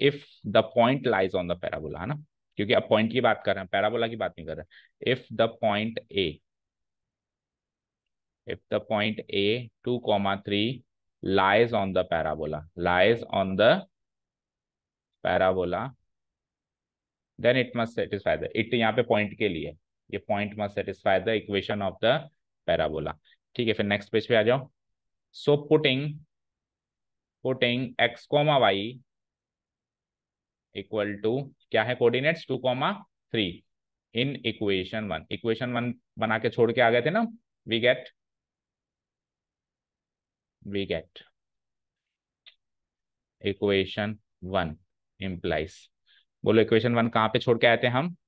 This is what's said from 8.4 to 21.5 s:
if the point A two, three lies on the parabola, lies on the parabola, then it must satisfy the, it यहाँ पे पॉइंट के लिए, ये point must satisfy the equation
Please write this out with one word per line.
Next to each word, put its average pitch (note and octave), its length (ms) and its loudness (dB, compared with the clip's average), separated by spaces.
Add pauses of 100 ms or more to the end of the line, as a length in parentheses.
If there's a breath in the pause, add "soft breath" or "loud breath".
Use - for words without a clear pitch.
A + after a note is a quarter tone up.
if - 120 -8 (140)
the G#2 80 0
point G#2+ 400 -2 (100)
A G#2+ 400 0 (140)
two, B2 160 -2 (440)
three A2 380 -2 (400)
lies G2 500 4
on G2 200 -2
the F#2 120 0
parabola, D#2 580 -4 (140)
lies F2+ 480 2
on F#2+ 320 -2
the C3+ 260 4 (1400)
parabola, F#2 680 0 (1400)
then A#2+ 180 4
it B2 180 -2
must A#2 200 -4
satisfy G2 420 -2
the, D2+ 180 -6
it A2+ 200 -2
यहाँ A2+ 180 2
पे A#2+ 100 0
पॉइंट G#2 360 0
के G#2+ 100 0
लिए, D2+ 280 -6 (340)
ये G#2 200 -8
point G#2 280 -4
must G#2 160 -6
satisfy F#2+ 500 0
the A2+ 100 0
equation G2+ 480 -4